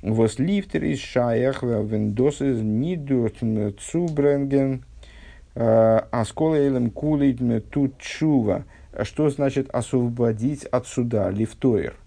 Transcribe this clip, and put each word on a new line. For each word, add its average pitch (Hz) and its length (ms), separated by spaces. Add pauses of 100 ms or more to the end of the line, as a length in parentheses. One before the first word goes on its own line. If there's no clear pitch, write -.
Вос 110 380
лифтер 190 420
из 151 160
шаях 123 640
вендос 107 760
из 135 200
нидут 127 760 (420)
цубренген, 139 1040 (720)
а, 113 560
аскола 156 460
элем 135 340
кулит 143 480 (320)
тут 139 280
чува. 131 680 (380)
Что 147 280
значит 139 400
освободить 120 920
от 127 240
суда? 117 420
Лифтоер. 107 640 (120)